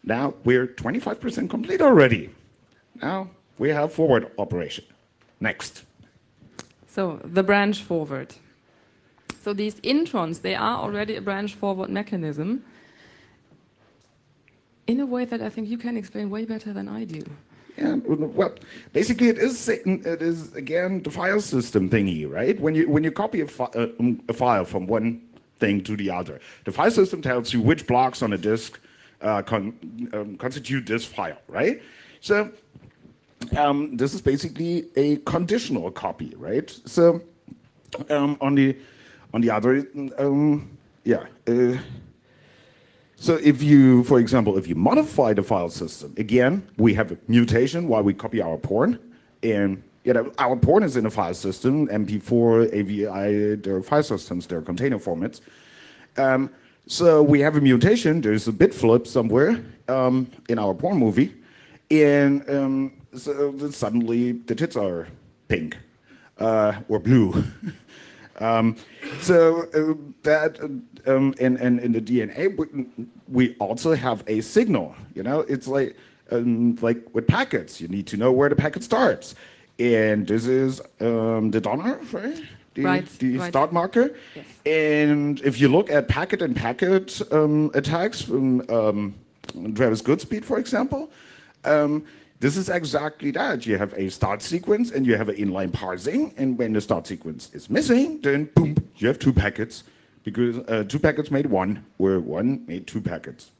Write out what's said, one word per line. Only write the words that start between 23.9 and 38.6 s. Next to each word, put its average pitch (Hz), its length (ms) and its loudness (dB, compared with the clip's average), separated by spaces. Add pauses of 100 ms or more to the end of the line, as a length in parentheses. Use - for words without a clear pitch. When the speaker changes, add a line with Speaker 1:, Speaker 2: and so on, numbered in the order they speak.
Speaker 1:
um, 120 300 0
a 117 60 -2
file 117 300 2
from 92 220 -6
one 113 360 -2 (360)
thing 101 260 0
to 107 120 -6
the 98 140 -4
other, 90 300 -8 (240)
the 98 80 -8
file 180 180 2
system 190 320 2
tells 123 300 -2
you 120 100 2
which 151 240 2
blocks 123 360 0
on 107 100 -2
a 98 60 -4
disk, 107 400 -4 (440)
uh, 104 200 -2
con-, 110 720 -8
um, 104 240 -10
constitute 127 480 -6
this 110 220 -4
file, 82 320 -8 (100)
right? 151 320 -2 (400)
So 208 300 0 (1080)
um, 143 400 0
this 135 180 -2
is 185 60 -8
basically 156 640 -2 (100)
a 147 220 2
conditional 165 720 -4
copy, - 460 -10
right? 90 340 -4 (160)
So, - 360 4 (840)
um, 143 320 0
on 139 140 0
the, 135 220 4 (560)